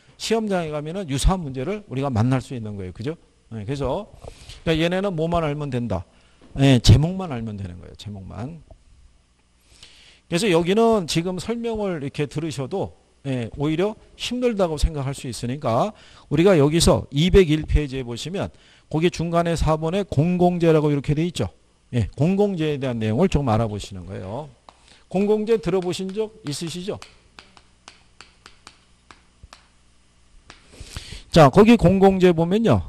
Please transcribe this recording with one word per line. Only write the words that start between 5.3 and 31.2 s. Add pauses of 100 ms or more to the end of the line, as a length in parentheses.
알면
된다. (540)
예,
제목만
알면
되는
거예요.
제목만. (1700)
그래서
여기는
지금
설명을
이렇게
들으셔도, (340)
예,
오히려 (200)
힘들다고
생각할
수
있으니까 (380)
우리가
여기서
이백일
페이지에
보시면 (400)
거기
중간에
사
번에
공공재라고
이렇게
돼
있죠. (440)
예,
공공재에
대한
내용을
좀
알아보시는
거예요. (580)
공공재
들어보신
적 (140)
있으시죠? (4000)